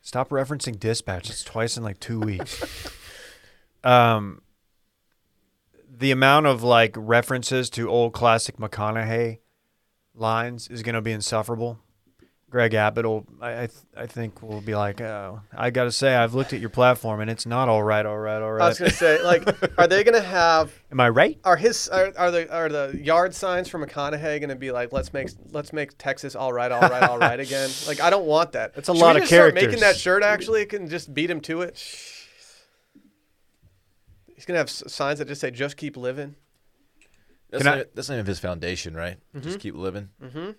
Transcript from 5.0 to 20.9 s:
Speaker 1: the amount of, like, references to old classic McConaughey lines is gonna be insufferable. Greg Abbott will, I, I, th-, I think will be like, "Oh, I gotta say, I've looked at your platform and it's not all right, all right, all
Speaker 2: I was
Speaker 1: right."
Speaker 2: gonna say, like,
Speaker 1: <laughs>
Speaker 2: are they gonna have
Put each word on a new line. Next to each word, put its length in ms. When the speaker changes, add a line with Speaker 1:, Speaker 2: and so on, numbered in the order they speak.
Speaker 1:
the 220
amount 340
of, 160
like, 340
references 760
to 180
old 240
classic 440
McConaughey 840
lines 540
is 160
gonna 180
be 100
insufferable. 680
Greg 240
Abbott 300
will, 200
I, 120
I, 40
th-, 40
I 80
think 380
will 180
be 140
like, 260
"Oh, 400
I 140
gotta 200
say, 240
I've 200
looked 180
at 60
your 100
platform 520
and 100
it's 160
not 220
all 120
right, 240
all 140
right, 200
all 220
Speaker 2:
I 60
was 120
Speaker 1:
right." 0
Speaker 2:
gonna 120
say, 320
like, 500
Speaker 1:
<laughs> 60
Speaker 2:
are 80
they 160
gonna 180
have 500